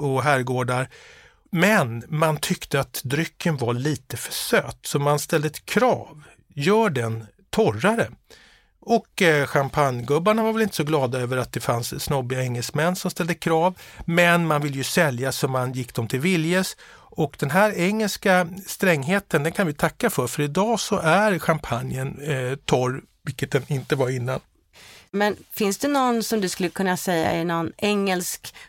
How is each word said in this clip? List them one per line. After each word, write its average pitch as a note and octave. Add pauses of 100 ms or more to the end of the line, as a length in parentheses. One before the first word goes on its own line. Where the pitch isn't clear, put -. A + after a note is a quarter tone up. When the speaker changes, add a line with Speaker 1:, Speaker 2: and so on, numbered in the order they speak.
(140)
Speaker 1:
och B2+
herrgårdar. B2+ (640)
Men E3
man D#3
tyckte -
att -
drycken D#3
var A#2+
lite C3
för -
söt -
så -
man C#3+
ställde D#3
ett -
krav. - (320)
Gör G3+
den A2+ (240)
torrare. F3 (760)
Och, -
eh, D3+
champagnegubbarna C#3+
var A3
väl A3
inte G#3+
så D#3+
glada C3+
över B2
att A#2+
det -
fanns A#2+
snobbiga B2+
engelsmän C3+
som F#3
ställde E3+
krav, E3 (320)
men E3+
man D3+
vill C#3+
ju C3+
sälja C3+
så -
man C3
gick B2
dem A#2
till B2+
viljes. F3 (160)
Och -
den C#3+
här G3+
engelska F#3+ (200)
strängheten, E3
den E3
kan F#3+
vi D3+
tacka -
för, B2
för D3
idag F#3+
så -
är F3
champagnen, C3
eh, C3+
torr, B2+ (200)
vilket -
den C3
inte C#3
var C3
innan. B2+ (720)
Speaker 2:
Men G#3 (180)
finns G3+
det C#4
någon B3+
som A3
du F#3
skulle F3+
kunna F#3
säga E3
är E3
någon E3+
engelsk G3 (140)